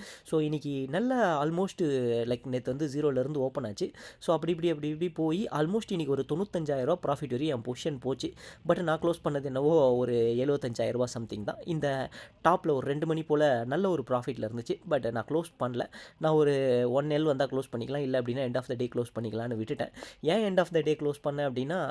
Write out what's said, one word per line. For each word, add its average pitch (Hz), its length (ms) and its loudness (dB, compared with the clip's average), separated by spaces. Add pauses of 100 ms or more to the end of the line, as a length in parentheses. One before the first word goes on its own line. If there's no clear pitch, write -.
(240)
So, 160 160 0
இன்னைக்கு 151 340 -2 (160)
நல்லா 247 300 0 (180)
almost, 170 460 0 (420)
like, 123 220 -2
நேத்து 127 260 -2
வந்து 147 140 -2
ஜீரோல 139 360 0
இருந்து 143 160 -2
ஓப்பன் 131 280 -2
ஆச்சு. 104 220 -4 (300)
So, - 140 0
அப்படி 160 200 0
இப்படி, 165 180 0
அப்படி 147 180 -2
இப்படி 156 220 -2
போய் 160 400 0
almost 175 400 0
இன்னைக்கு 151 240 0
ஒரு 131 100 0
தொண்ணூத்தஞ்சாயிரம் 147 640 -2
ரூபாய் 135 140 0
ப்ராஃபிட் 139 320 -2
வரையும் 147 200 0
என் 123 120 -6
பொசிஷன் 127 340 -4
போச்சு. 131 300 -4 (340)
But, 170 160 2
நான் 160 200 0
க்ளோஸ் 170 220 0
பண்ணது 143 280 -2
என்னவோ 143 240 4 (200)
ஒரு 123 220 2 (200)
எழுவத்தஞ்சாயிரம் 120 640 0
ரூபாய் 123 140 0
something 107 320 -8
தான். - 200 -6
இந்த 156 220 -2 (560)
டாப்ல 170 280 4
ஒரு 131 160 0
ரெண்டு 147 180 -2
மணி 160 180 0
போல 151 280 4 (140)
நல்ல 151 240 0
ஒரு 147 180 0
ப்ராஃபிட்ல 123 380 -2
இருந்துச்சு. 117 320 -4 (120)
But, 123 220 0
நான் 113 180 -4
க்ளோஸ் 160 300 -2
பண்ணல. 123 260 -2 (320)
நான் 156 160 2
ஒரு 147 220 6 (360)
ஒன் 143 180 0
எல் 151 220 2
வந்தா 135 140 0
க்ளோஸ் 131 260 -2
பண்ணிக்கலாம், 127 360 -4
இல்ல 131 100 0
அப்படின்னா 123 140 0
end 123 260 -2
of 127 100 -4
the 131 80 -4
day 123 120 -2
க்ளோஸ் 120 240 -2
பண்ணிக்கலாம்னு 113 460 -4
விட்டுட்டேன். - 340 -4 (300)
ஏன் 196 240 2
end 190 140 2
of 170 140 2
the 160 100 2
day 151 120 2
க்ளோஸ் 147 280 -2
பண்ணேன் 143 260 -2
அப்படின்னா, 135 300 -2 (120)